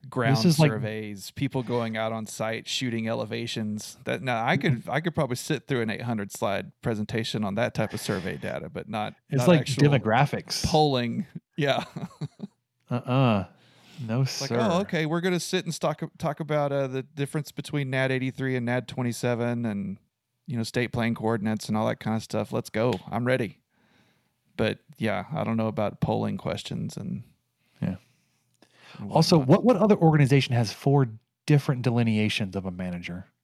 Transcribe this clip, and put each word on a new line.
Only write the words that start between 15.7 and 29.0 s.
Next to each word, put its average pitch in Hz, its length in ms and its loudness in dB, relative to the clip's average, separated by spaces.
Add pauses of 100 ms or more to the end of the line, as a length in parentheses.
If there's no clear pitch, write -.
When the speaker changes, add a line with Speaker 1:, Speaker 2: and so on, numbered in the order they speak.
Speaker 1:
talk, 151 220 -2 (160)
talk 151 220 -4
about, 147 320 0
uh, 139 160 0
the 131 160 -6
difference 143 480 -6
between 143 400 -4
nad 131 200 2
eighty-three 131 440 -2
and 123 100 -2
nad 123 220 -2
twenty-seven 120 760 -2
and, 101 340 -4 (500)
you 117 100 -4
know, 113 60 -2
state 123 280 -2
plane 117 220 0
coordinates 110 540 -2
and 107 100 0
all 110 100 2
that 117 120 -2
kind 110 160 -2
of 110 80 -4
stuff. 107 280 -4
Let's 117 200 -4
go. 110 240 2 (160)
I'm 120 140 -4
ready." 123 340 0 (1000)
But, 107 220 0 (180)
yeah, 98 340 0
I 107 120 -2
don't 110 120 0
know 113 120 2
about 107 340 -2
polling 110 360 0
questions - 600 -6
and - 260 -8 (560)
Speaker 2:
Yeah. - 160 -2 (1000)
Speaker 1:
and 101 140 -10